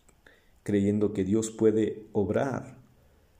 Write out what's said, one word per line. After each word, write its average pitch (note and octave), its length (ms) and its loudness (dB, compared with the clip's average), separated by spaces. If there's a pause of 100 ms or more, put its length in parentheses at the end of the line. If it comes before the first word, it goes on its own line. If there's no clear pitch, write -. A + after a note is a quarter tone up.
(640)
creyendo G#2 500 2
que G2 100 -2
Dios A2 280 0
puede G#2+ 600 0
obrar A2+ 720 -2 (560)